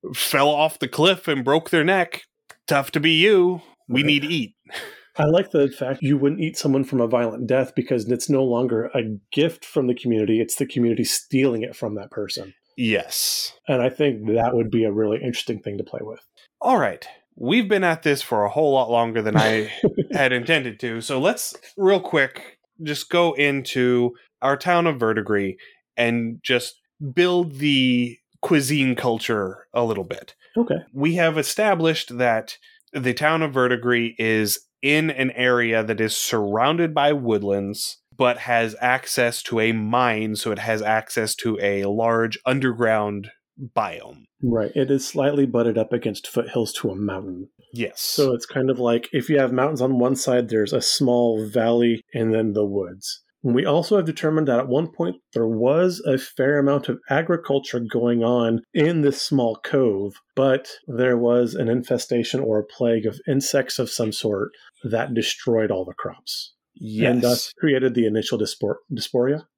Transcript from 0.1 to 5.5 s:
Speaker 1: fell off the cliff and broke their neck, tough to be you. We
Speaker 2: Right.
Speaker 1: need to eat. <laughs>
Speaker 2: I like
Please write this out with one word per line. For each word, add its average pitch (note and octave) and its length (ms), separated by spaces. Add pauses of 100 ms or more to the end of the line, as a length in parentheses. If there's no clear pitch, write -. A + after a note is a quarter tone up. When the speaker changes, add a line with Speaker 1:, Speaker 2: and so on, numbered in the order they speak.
Speaker 1:
fell C#3+ 340
off D3+ 300
the C3+ 100
cliff F3 400
and C#3 160
broke D#3 260
their D#3+ 140
neck, F#3 380 (440)
tough C#3 240
to D#3 100
be D#3+ 120
you. F3+ 500 (240)
We B2 160
Speaker 2:
Right. D3 40
Speaker 1:
need C#3+ 160
to D3 60
eat. D3 260 (120)
<laughs> - 520
Speaker 2:
I D3+ 80
like F3+ 240